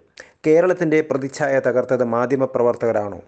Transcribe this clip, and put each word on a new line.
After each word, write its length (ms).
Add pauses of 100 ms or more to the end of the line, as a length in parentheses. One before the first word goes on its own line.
(460)
കേരളത്തിൻ്റെ 540
പ്രതിച്ഛായ 580
തകർത്തത് 460
മാധ്യമപ്രവർത്തകരാണോ? 1200